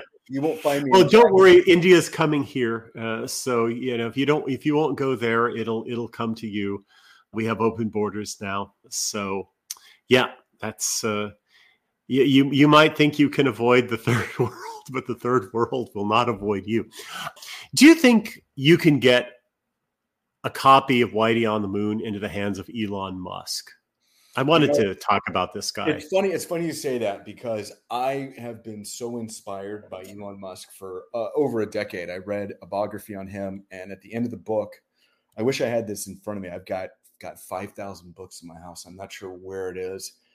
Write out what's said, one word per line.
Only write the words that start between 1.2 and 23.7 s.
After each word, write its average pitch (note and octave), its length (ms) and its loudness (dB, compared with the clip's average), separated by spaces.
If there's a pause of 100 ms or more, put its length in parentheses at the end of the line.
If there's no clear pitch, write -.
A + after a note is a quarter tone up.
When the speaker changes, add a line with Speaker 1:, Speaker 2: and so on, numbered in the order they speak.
Speaker 1:
China. G3 100 6
Speaker 2:
worry, F#3 300 10
India's F3 460 6
coming D3+ 340 0
here. A2+ 560 -4
Uh, A2+ 280 -6
so, A#2 400 -2
you A#2+ 300 -4
know, A#2 100 -4
if A#2 100 -8
you C3+ 80 0
don't, D3 240 0
if B2+ 160 -6
you D3+ 100 0
won't C#3+ 220 0
go C3+ 180 -2
there, A#2 340 0
it'll, A2+ 380 -6
it'll A#2 200 -6
come A2+ 280 -6
to A2+ 120 -10
you. G2+ 360 -6 (480)
We A2 140 -6
have A2+ 160 -4
open A2+ 280 -2
borders G#2 520 -6
now. G2 320 -8 (160)
So, G2 600 -6 (580)
yeah, B2 200 4 (320)
that's, - 440 -6
uh, G#2 280 -4 (800)
y-, C3 140 2
you, C#3 280 4
you C#3+ 160 6
might D3+ 300 6
think D3 220 2
you C#3+ 100 4
can C#3 180 0
avoid A#2 400 2
the A2+ 100 -4
<laughs> - 120 -8
third A#2 180 0 (120)
world, A#2 140 -2 (380)
but B2 160 -8
the A#2 80 -6
third B2 380 -2
world A#2 420 -4
will G2+ 120 -4
not A#2 220 2
avoid G2+ 360 -4
you. G#2+ 240 -4 (880)
Do C4 100 8
you E4 100 12
think A#3+ 460 4 (140)
you D3+ 220 6
can D3 220 4
get B2 320 4 (1120)
a B2+ 60 -6
copy C3+ 520 6
of G2+ 100 2
Whitey A2+ 380 2
on G#2+ 120 0
the G2+ 60 -4
Moon G#2 340 -2
into G#2+ 180 -8
the G2+ 100 -6
hands G2 300 -6
of F#2+ 100 -14
Elon G2 500 -6
Musk? F#2 520 -12 (640)